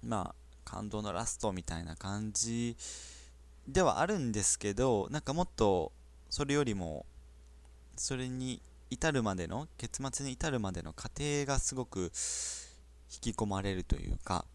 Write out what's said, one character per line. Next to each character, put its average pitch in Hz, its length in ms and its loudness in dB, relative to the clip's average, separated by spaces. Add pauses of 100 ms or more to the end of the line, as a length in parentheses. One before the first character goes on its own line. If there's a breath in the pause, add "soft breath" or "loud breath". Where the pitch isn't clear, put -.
ま 113 320 -4
あ、 - 0 - (300)
感 104 240 -6
動 107 140 -4
の 104 100 -2
ラ 101 140 0
ス - 100 -4
ト 107 160 0
み 90 100 -4
た 82 160 -6
い 85 60 -6
な 80 100 -8
感 104 380 -4
じ 117 440 0 (920 loud breath)
で 160 140 6
は 123 180 6
あ 160 60 4
る 202 120 0
ん 123 140 2
で 104 100 0
す - 160 4
け 101 140 0
ど、 113 380 4
な 147 80 -2
ん 151 40 -6
か 135 120 -2
も 170 80 2
っ - 140 0
と 98 360 6 (380)
そ 143 140 0
れ 139 100 2
よ 147 100 6
り 113 100 2
も、 82 300 -4 (920)
そ - 200 -2
れ 127 120 -4
に 127 340 -4 (260)
至 156 240 2
る 131 100 4
ま 104 120 4
で 90 120 -2
の、 117 300 -4
結 - 260 -6 (100)
末 139 120 -4
に 135 80 -4
至 151 180 0
る 131 80 2
ま 98 140 0
で 90 100 -4
の 78 120 -8
過 - 220 -10
程 147 280 0
が 135 140 2
す - 160 0
ご 127 100 -2
く 92 260 -2 (1000 loud breath)
引 - 220 -4
き - 20 -6
込 107 100 0
ま 98 160 0
れ 98 120 0
る 92 100 -2
と - 120 4
い - 140 -6
う - 80 0
か - 360 -2